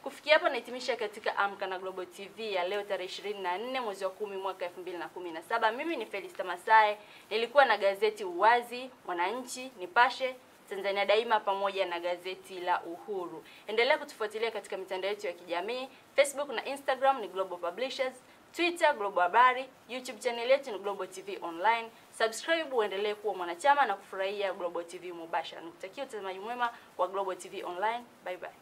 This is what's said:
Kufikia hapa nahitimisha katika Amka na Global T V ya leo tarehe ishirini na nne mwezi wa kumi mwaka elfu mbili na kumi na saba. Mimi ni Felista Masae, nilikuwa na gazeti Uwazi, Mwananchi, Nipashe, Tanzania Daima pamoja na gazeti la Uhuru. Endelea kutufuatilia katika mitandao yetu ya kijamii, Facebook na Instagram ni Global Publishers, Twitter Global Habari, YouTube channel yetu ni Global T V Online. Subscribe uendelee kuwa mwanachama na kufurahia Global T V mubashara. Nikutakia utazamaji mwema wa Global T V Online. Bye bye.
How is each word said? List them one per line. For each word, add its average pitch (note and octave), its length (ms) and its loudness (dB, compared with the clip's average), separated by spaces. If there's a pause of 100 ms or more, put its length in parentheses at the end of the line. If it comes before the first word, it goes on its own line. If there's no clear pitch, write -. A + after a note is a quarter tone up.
Kufikia C#4 300 2
hapa D#4+ 160 6
nahitimisha B3 460 -2
katika G#3+ 420 -4
Amka G3+ 300 0
na F#3 120 -4
Global F#3 260 -6
T G3 200 -14
V G#3 280 -8
ya F3 140 0
leo G3+ 160 -2
tarehe F#3+ 220 -4
ishirini G3 340 -8
na F3+ 180 -2
nne B3+ 240 -4
mwezi G3 240 -6
wa F#3 60 0
kumi G3 260 -8
mwaka F#3 280 -4
elfu F3 140 -10
mbili F3+ 180 -8
na D#3+ 100 -8
kumi F3 240 -10
na D#3+ 100 -8
saba. A3 300 0
Mimi D4+ 260 -4
ni G#3+ 80 -6
Felista F#3+ 380 -8
Masae, G#3 540 6 (320)
nilikuwa A#3 360 6
na G#3+ 120 4
gazeti G#3 460 2
Uwazi, A#3 680 4 (160)
Mwananchi, A#3 760 -4
Nipashe, B3+ 560 2 (340)
Tanzania G3 360 0
Daima A3 340 6
pamoja G3 460 0
na F3 140 -4
gazeti F3+ 600 -6
la F3 220 2
Uhuru. E3+ 600 -8 (240)
Endelea A#3+ 300 4
kutufuatilia A3 540 -4
katika G3+ 260 -6
mitandao F#3+ 320 -4
yetu G#3 180 -4
ya F3 60 -4
kijamii, F3+ 560 -6 (260)
Facebook C#4+ 340 4
na A3 160 -4
Instagram C4+ 560 2
ni F#3+ 60 -6
Global F#3 320 -2
Publishers, A#3+ 540 -2 (420)
Twitter E4 400 4
Global G3 280 2
Habari, B3 420 6 (240)
YouTube B3 300 -8
channel A#3 320 -4
yetu C#4 200 4
ni F#3+ 80 -6
Global G3 280 -4
T F#3 140 -14
V F#3+ 200 -8
Online. G#3 480 0 (280)
Subscribe C4+ 580 0
uendelee G#3 400 0
kuwa G#3 200 -4
mwanachama F#3 500 2
na G3 100 -2
kufurahia G3 580 -4
Global E3+ 320 -4
T - 120 -14
V F3 140 -12
mubashara. E3 500 -6
Nikutakia F#3+ 420 -12
utazamaji F#3+ 360 -8
mwema A#3+ 300 -4 (280)
wa F#3 100 2
Global F#3+ 300 -2
T F#3 120 -14
V F#3 140 -10
Online. G#3 400 -2 (220)
Bye F#3 120 -6
bye. - 120 -12 (120)